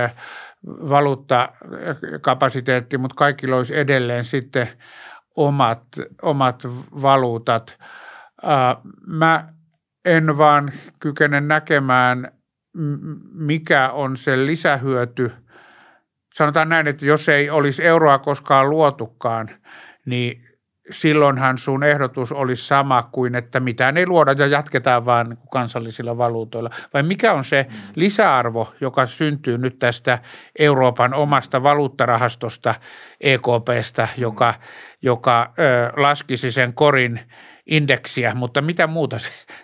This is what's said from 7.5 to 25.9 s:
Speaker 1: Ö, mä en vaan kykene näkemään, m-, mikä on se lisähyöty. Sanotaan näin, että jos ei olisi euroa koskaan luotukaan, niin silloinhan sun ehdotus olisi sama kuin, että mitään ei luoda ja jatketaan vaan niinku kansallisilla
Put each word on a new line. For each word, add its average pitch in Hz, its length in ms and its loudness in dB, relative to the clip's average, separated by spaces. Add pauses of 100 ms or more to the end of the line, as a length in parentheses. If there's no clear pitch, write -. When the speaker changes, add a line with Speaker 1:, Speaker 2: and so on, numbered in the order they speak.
Speaker 1:
Ö, - 20 -10 (600)
mä 160 420 0 (560)
en 160 340 2
vaan 147 340 4 (280)
kykene 147 400 0
näkemään, 131 880 0 (440)
m-, 147 440 -8 (160)
mikä 151 580 0
on 135 260 -4
se 131 300 0
lisähyöty. 135 840 -2 (1000)
Sanotaan 156 340 2
näin, 160 180 2
että 147 200 -4
jos 151 220 2
ei 143 220 2
olisi 143 340 0
euroa 147 340 6
koskaan 139 520 2
luotukaan, 117 800 -2 (560)
niin 123 360 -4 (480)
silloinhan 139 680 2
sun 139 260 -4
ehdotus 139 480 -2
olisi 127 340 -4
sama 139 360 2
kuin, 123 320 -4
että 123 260 -4
mitään 127 360 -2
ei 180 100 2
luoda 156 260 4
ja 139 140 0
jatketaan 131 580 0
vaan 120 240 2
niinku 117 180 -16
kansallisilla 117 720 -6